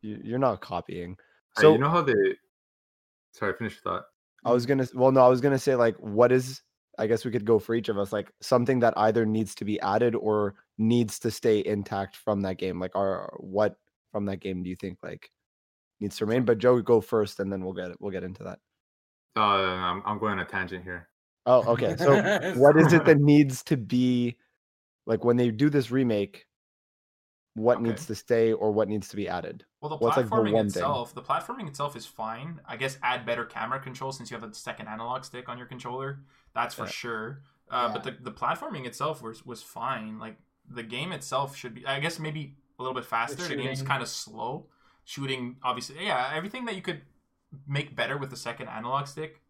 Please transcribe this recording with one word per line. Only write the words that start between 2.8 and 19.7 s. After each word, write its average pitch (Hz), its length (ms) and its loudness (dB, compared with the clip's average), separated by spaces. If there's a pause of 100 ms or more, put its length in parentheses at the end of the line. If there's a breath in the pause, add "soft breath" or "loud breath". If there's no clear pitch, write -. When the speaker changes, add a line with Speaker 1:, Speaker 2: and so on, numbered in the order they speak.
Speaker 2:
sorry, 101 240 -4
finish 110 180 -8
your - 80 -20
thought. 90 240 -6 (380)
Speaker 1:
I 117 80 4
was 123 140 2
gonna, 135 280 0
well, 127 180 6
no, 131 120 8
I 123 40 10
was 127 120 6
gonna 139 200 2
say, 131 160 2
like, 117 220 4
what 113 340 4
is, 131 300 0 (360)
I 110 80 -2
guess 110 180 0
we 127 60 -4
could 110 140 -2
go 110 160 6
for 113 160 -4
each 117 120 -4
of 104 100 -2
us, 101 140 -2
like, 101 280 -4
something 123 400 2
that 117 160 4
either 110 280 4
needs 110 320 -2
to - 80 -8
be 104 160 -2
added 113 360 2
or 104 400 0 (200 soft breath)
needs 113 440 2
to 117 100 -2
stay 107 340 2
intact 98 520 -4
from 104 260 -2
that 95 160 -4
game. 90 220 -4
Like, 92 160 -6
are, 95 420 -2
what 101 380 0 (340)
from 104 160 -4
that 95 140 -6
game 92 240 -6
do 90 60 -8
you 90 60 -8
think, 92 280 -10
like, - 260 -14 (680)
needs 101 160 -6
to 107 100 -2
remain? 120 180 2
But 113 140 4
Joe, 123 240 4
go 113 180 6
first, 107 380 -2
and 98 140 -2
then 95 120 -6
we'll 92 100 -6
get 90 180 -8
it, 90 80 -16
we'll 101 100 -6
get 92 140 -8
into 92 180 -12
that. - 160 -12 (760)
Speaker 2:
Uh, 110 40 2
I'm, 95 640 2